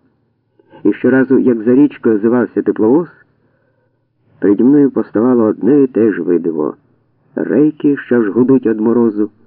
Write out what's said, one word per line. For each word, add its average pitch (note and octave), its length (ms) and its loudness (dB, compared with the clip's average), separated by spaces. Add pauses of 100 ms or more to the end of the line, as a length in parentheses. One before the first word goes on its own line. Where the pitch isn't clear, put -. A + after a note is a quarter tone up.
(840)
І G#2 100 0
щоразу, C3 460 0
як A2+ 240 0
за A#2+ 120 0
річкою C3 420 2
озивався A2 460 -2
тепловоз, B2 460 0 (1300)
переді G2+ 240 0
мною C#3 260 4
поставало A#2 540 0
одне A#2+ 380 0
і C3 40 2
те A2 260 0
ж F2+ 100 -6
видиво. D#2+ 520 -4 (600)
Рейки, D3 640 -2
що A#2+ 260 -2
ж G2+ 80 -4
гудуть B2 360 0
од A2 140 -2
морозу, A2 500 -2 (160)